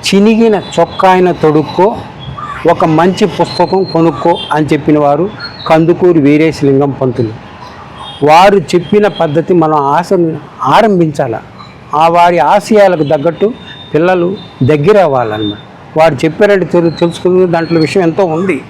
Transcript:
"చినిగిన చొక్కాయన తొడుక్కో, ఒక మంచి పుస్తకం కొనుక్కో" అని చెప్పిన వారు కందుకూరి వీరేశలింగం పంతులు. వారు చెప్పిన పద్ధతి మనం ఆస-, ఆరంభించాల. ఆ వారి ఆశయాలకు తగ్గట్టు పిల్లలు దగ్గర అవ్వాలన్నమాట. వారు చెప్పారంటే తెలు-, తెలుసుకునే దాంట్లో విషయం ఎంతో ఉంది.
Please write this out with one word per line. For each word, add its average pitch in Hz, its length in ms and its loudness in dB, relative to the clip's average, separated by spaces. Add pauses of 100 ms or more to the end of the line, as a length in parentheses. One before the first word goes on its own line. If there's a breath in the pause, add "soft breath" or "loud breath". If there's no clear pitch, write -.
(140)
"చినిగిన 214 480 2 (180)
చొక్కాయన 180 500 2
తొడుక్కో, 160 640 0 (720)
ఒక 170 140 0
మంచి 175 420 0
పుస్తకం 175 560 -2
కొనుక్కో" 165 560 0 (140)
అని 151 140 -2
చెప్పిన 151 320 0
వారు 147 320 0 (360)
కందుకూరి 165 540 2
వీరేశలింగం 143 720 2
పంతులు. 127 380 -4 (960)
వారు 180 300 6
చెప్పిన 196 520 0
పద్ధతి 165 460 -2
మనం 160 200 2
ఆస-, 160 600 0 (280)
ఆరంభించాల. 156 760 0 (560)
ఆ 160 140 2
వారి 170 300 4
ఆశయాలకు 190 640 2
తగ్గట్టు 160 500 -2 (420 loud breath)
పిల్లలు 175 420 0 (260)
దగ్గర 151 360 2
అవ్వాలన్నమాట. 110 1040 -2
వారు 160 240 4
చెప్పారంటే 190 420 2
తెలు-, 170 240 0
తెలుసుకునే 180 560 0
దాంట్లో 165 340 -2
విషయం 156 220 0
ఎంతో 165 220 0
ఉంది. 165 460 -4